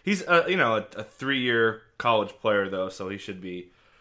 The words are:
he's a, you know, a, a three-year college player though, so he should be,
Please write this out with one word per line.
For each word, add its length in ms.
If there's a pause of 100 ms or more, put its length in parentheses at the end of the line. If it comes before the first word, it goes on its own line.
he's 240
a, 220
you 80
know, 180
a, 100 (120)
a 80
three-year 800 (140)
college 340 (100)
player 260
though, 220
so 180
he 100
should 220
be, 320 (300)